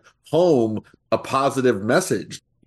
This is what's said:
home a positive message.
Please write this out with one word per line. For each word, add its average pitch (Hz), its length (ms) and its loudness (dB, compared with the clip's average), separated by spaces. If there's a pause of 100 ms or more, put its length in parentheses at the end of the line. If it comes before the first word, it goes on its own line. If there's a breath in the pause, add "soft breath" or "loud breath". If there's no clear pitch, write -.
(300 soft breath)
home 131 540 2 (300 soft breath)
a 110 40 -2
positive 127 680 0
message. 120 580 -2 (260)